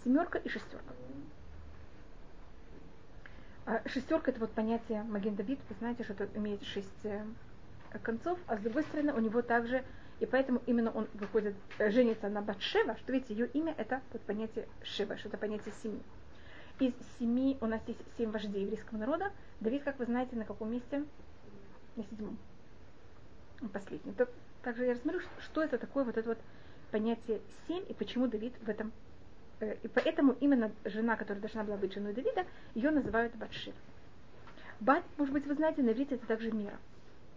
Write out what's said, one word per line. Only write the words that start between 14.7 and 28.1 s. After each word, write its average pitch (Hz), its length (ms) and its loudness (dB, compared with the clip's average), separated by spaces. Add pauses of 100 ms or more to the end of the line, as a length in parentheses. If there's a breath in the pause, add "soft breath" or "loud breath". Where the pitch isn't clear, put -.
Шева, - 340 -2
что 202 120 -6
это 208 100 -4
понятие 214 340 -2 (100)
семьи. 214 200 -2 (800 loud breath)
Из 254 120 6 (260)
семи, 254 420 4
у 226 60 2
нас 220 200 2
есть 233 140 -4 (160)
семь 226 140 2
вождей 208 320 0
еврейского 214 360 -2
народа. 330 320 2 (300 loud breath)
Давид, 240 240 2
как 277 140 -2
вы 240 80 0
знаете, 247 300 2
на 220 80 -2
каком 214 280 -4
месте? 262 320 -2 (920)
На 220 80 -4
седьмом. 214 340 -6 (1300)
Последний. - 420 -6
Так, 247 160 4 (320)
также 240 220 0
я 247 100 6
рассмотрю, 311 260 0
что, - 100 -8 (120)
что - 200 0
это 294 160 2
такое, 269 260 2
вот 226 120 0
это 226 140 0
вот 226 80 0 (520 loud breath)
понятие 220 500 2 (280)
семь, 359 200 0
и - 60 -4
почему 247 320 2